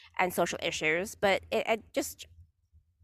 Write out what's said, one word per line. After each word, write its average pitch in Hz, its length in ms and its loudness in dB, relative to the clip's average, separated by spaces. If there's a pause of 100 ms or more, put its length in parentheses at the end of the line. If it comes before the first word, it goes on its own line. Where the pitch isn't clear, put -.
(180)
and 180 160 2
social 175 280 0
issues, 165 520 0
but 196 360 2
it, 226 160 0
it 220 280 -4
just, - 320 -6 (760)